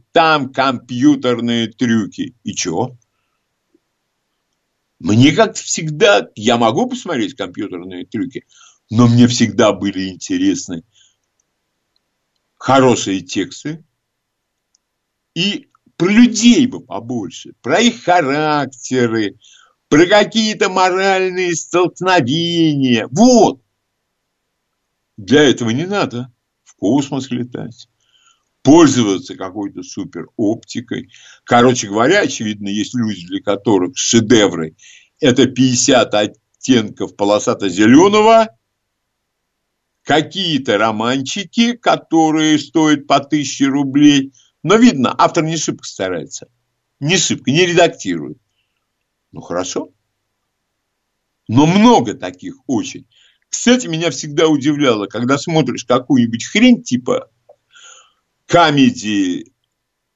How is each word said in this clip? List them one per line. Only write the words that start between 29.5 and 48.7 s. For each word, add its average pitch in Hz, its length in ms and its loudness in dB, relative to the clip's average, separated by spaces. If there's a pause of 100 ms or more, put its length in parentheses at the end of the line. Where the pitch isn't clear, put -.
супероптикой. 101 1300 -8 (340)
Короче 120 440 2
говоря, 123 320 0
очевидно, 107 480 -6
есть 101 260 -6
люди, 107 320 -6
для 92 140 -8
которых 101 560 -2
шедевры — 104 800 2 (420)
это 131 280 2
пятьдесят 127 640 0
оттенков 104 1040 -4
полосато-зеленого, 120 1300 4 (1500)
какие-то 156 760 -2
романчики, 135 960 -2
которые 156 840 0
стоят 151 480 0
по 139 140 2
тысяче 143 460 -4
рублей. 139 680 2 (280)
Но 180 140 2
видно, 156 400 4
автор - 260 0
не 160 140 -4
шибко - 280 -8
старается, 90 640 -10 (520)
не 156 160 0
шибко, - 340 -4
не 165 140 2
редактирует. 165 720 -2 (960)